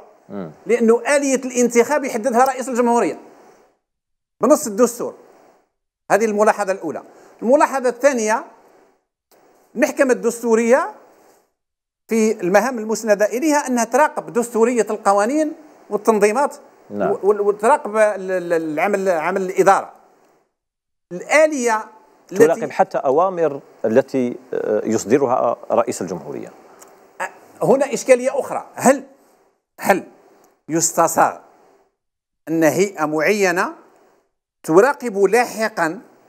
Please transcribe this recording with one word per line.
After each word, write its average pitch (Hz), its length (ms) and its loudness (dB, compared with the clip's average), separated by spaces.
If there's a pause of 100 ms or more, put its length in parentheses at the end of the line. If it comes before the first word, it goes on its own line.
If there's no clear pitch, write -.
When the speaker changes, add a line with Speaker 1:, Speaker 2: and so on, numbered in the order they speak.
(300)
Speaker 1:
مم. 101 220 -12 (140)
Speaker 2:
لانه 226 360 2 (140)
اليه 277 200 0
الانتخاب 247 680 0
يحددها 247 420 0
رئيس 262 240 -4
الجمهوريه 233 500 0 (1200)
بنص 254 260 2
الدستور. 202 460 -2 (1000)
هذه 202 140 2
الملاحظه 208 460 0
الاولى. 170 300 -8 (400)
الملاحظه 254 480 2
الثانيه، 240 540 -2 (1300)
المحكمه 262 380 2
الدستوريه 233 760 0 (1160)
في 220 340 0
المهام 208 380 2
المسنده 214 460 0
اليها 269 420 0
انها 240 160 0
تراقب 247 500 -2
دستوريه 226 560 0
القوانين 214 640 0 (380)
والتنظيمات، 208 680 2 (340)
Speaker 1:
نعم. 104 220 -2
Speaker 2:
و-، 196 120 -4
و-، 202 240 2
وتراقب 202 500 0
ال-، 196 340 0
ال-، 175 220 -4
العمل، 170 560 -2
عمل 175 320 -2
الاداره. 185 500 2 (1200)
الاليه 240 720 0 (440)
Speaker 1:
تراقب 160 360 2
Speaker 2:
التي - 100 -6
Speaker 1:
حتى 185 240 0
اوامر 156 600 0 (260)
التي، 123 520 0 (160)
آه، - 320 -2
يصدرها 120 720 0 (160)
رئيس 117 300 -2
الجمهوريه. 80 500 -10 (1120)
Speaker 2:
هنا 262 300 2
اشكاليه 254 460 0
اخرى، 151 260 -6 (100)
هل، 254 280 2 (760)
هل 190 240 0 (640)
يستصاغ 160 640 0 (1160)
ان 160 140 0
هيئه 160 420 0
معينه 180 640 0 (920)
تراقب 208 540 2
لاحقا 202 840 0 (300)